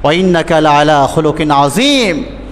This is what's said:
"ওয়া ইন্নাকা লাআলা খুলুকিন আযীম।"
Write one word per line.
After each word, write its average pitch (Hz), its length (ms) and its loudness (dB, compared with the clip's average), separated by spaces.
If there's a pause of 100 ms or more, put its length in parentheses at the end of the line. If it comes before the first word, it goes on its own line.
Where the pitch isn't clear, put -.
"ওয়া 147 100 0
ইন্নাকা 170 480 0
লাআলা 147 520 2
খুলুকিন 156 380 -2
আযীম।" 170 720 0 (280)